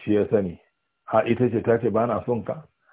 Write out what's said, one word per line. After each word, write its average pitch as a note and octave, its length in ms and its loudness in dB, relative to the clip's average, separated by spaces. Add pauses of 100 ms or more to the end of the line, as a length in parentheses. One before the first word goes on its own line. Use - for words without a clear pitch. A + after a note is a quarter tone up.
shi G#2 120 0
ya G2+ 140 2
sani. G2 300 0 (520)
A A2 140 4
ita A#2 240 2
ce A2 140 0
ta G#2 160 2
ce, A2+ 100 0
"Ba A2 180 0
na G#2 180 -4
son A#2 180 -4
ka." - 200 -10 (300)